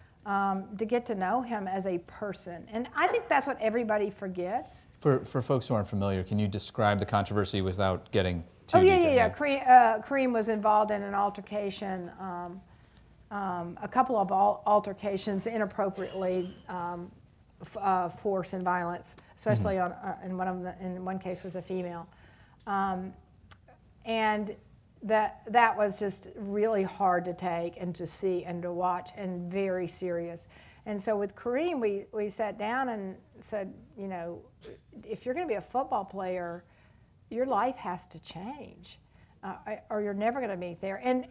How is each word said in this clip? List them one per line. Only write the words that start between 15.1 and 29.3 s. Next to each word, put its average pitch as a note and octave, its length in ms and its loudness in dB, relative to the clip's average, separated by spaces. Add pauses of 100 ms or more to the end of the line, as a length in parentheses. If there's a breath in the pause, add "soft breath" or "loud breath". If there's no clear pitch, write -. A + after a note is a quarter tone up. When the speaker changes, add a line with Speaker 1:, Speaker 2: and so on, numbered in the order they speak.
Speaker 1:
inappropriately, F#3+ 1080 -2 (120)
um, F3 420 -6 (500)
f-, - 180 -14
uh, F#3 300 2
force F#3+ 440 -2
and F#3 100 -4
violence, F3 540 -2 (200 loud breath)
especially G3+ 380 2
Speaker 2:
Mm-hmm. F3+ 180 2 (140)
Speaker 1:
on, F#3 60 -4
uh, - 120 -8
in F#3 140 -6
one F#3 80 0
of F#3 160 -4
the, F3+ 180 -8
in F#3 240 -6
one F#3+ 140 -4
case F#3 240 -8
was F#3 140 -10
a F3 60 -8
female. F3 440 -6 (600 soft breath)
Um, F#3+ 440 -2 (920)
and G#3+ 500 0 (500)
that, G#3+ 440 2
that A3+ 280 6
was G3+ 220 2
just G3 380 -6
really G#3 480 0
hard F3+ 400 2
to F3+ 100 -4
take E3+ 420 -4
and F3+ 200 -6
to F3 100 -8
see F#3 380 -2
and F3 180 -6
to F3 100 -4
watch F3+ 440 -2
and F3+ 360 -6